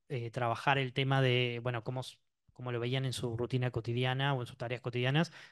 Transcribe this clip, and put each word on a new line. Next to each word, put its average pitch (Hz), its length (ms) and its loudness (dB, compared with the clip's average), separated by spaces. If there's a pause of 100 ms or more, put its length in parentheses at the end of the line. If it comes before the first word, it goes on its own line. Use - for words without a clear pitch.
eh, 120 220 -6
trabajar 123 480 2
el 127 160 -2
tema 135 260 4
de, 123 420 4
bueno, 120 220 -2
cómo 127 160 -4
s-, - 160 -12 (360)
cómo 123 200 -8
lo 117 80 -2
veían 131 240 0
en 127 80 -2
su 117 240 -4
rutina 123 340 0
cotidiana 127 640 0
o 127 60 -2
en 120 60 -6
sus 131 100 -16
tareas 117 240 -6
cotidianas, 127 520 0 (200)